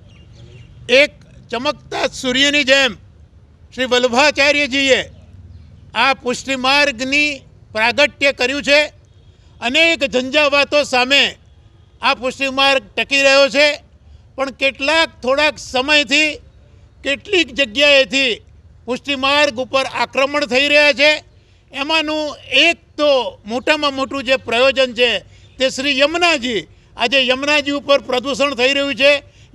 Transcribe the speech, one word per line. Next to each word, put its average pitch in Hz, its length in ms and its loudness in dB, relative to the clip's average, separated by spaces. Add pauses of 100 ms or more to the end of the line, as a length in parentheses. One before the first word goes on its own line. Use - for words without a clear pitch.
(880)
એક 269 220 4 (400)
ચમકતા - 600 -6
સૂર્યની 277 500 0
જેમ 262 300 2 (840)
શ્રી 254 100 -2
વલ્લભાચાર્યજીએ 269 1160 2 (920)
આ 254 200 2
પુષ્ટિમાર્ગની 262 1300 -2 (320)
પ્રાગટ્ય 240 580 0
કર્યું 269 300 -4
છે. 294 320 2 (680)
અનેક 320 380 0 (120)
ઝંઝાવાતો 277 720 0
સામે 247 520 0 (680)
આ 254 120 0
પુષ્ટિમાર્ગ 262 680 -2 (140)
ટકી 277 240 -2
રહ્યો 269 260 6
છે, 294 320 2 (560)
પણ 269 160 -6
કેટલાક 285 580 -2 (140)
થોડાક 285 340 0
સમયથી 294 760 -2 (680)
કેટલીક 277 500 -2
જગ્યાએથી 269 880 0 (440)
પુષ્ટિમાર્ગ 269 760 -2
ઉપર 262 260 -2
આક્રમણ 277 600 -2
થઈ 262 220 0
રહ્યા 294 260 4
છે. 302 300 2 (500)
એમાંનું 302 640 -4 (140)
એક 320 260 2 (200)
તો 269 480 0
મોટામાં 285 480 -2
મોટું 269 300 -6
જે 262 120 0
પ્રયોજન 254 580 0
છે 226 260 0 (380)
તે 262 120 0
શ્રી 262 300 -2
યમુનાજી. 294 680 0 (300)
આજે 247 300 0
યમુનાજી 277 440 0
ઉપર 285 280 0
પ્રદૂષણ 254 540 -2
થઈ 254 200 0
રહ્યું 277 220 -2
છે. 277 280 2 (320)